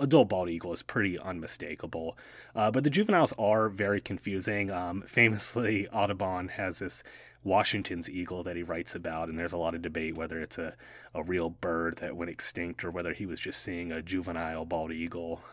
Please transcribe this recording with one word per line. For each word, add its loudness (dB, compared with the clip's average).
adult 8
bald 0
eagle -4
is -6
pretty 0
unmistakable. -6
Uh, 4
but 2
the 4
juveniles 6
are 6
very 2
confusing. -2
Um, -4
famously, 4
Audubon 0
has -4
this -4
Washington's 2
eagle -6
that -6
he -2
writes -4
about, -4
and -6
there's -2
a -4
lot 0
of -6
debate -4
whether -6
it's -6
a, -6
a -4
real 0
bird -2
that -8
went -6
extinct -4
or -4
whether -4
he -6
was -6
just -2
seeing -4
a -4
juvenile -4
bald -2
eagle. -6